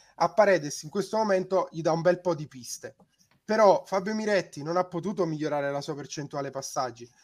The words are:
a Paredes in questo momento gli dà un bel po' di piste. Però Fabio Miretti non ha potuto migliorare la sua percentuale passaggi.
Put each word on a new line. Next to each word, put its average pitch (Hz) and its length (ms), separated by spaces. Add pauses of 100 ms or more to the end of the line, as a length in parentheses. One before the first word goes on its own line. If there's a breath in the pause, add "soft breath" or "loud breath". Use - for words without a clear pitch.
(180 soft breath)
a 165 140
Paredes 180 520
in 156 40
questo 202 280
momento 190 560
gli 165 100
dà 160 80
un 160 100
bel 175 200
po' 175 140
di 151 120
piste. - 480 (500)
Però 208 400
Fabio 196 300
Miretti 208 480
non 165 140
ha 180 80
potuto 180 420
migliorare 147 460
la 143 80
sua 143 140
percentuale 139 560
passaggi. 127 600 (140 soft breath)